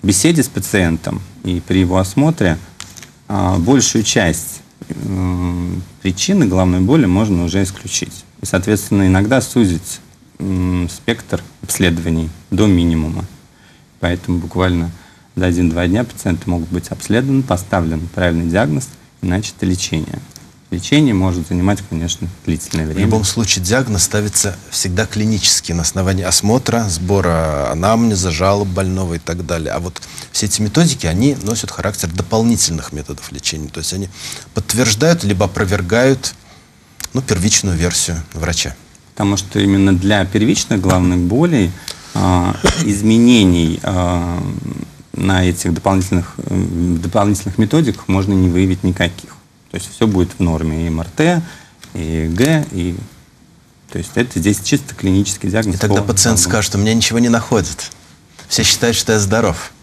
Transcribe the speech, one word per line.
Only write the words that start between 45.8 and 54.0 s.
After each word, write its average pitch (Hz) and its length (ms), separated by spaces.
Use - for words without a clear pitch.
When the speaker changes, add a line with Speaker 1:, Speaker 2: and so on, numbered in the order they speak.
Speaker 1:
м, 87 540
дополнительных 101 560
методиках 113 480
можно 95 280
не 92 140
выявить 92 360
никаких. 90 460
То 90 40
есть 87 180
все 113 140
будет 92 280
в - 40
норме, 80 440
и - 40
М 80 120
Р 80 140
Т, 165 280
и - 40
Э 80 300
Г, 135 440
и, 87 240
то - 60
есть - 180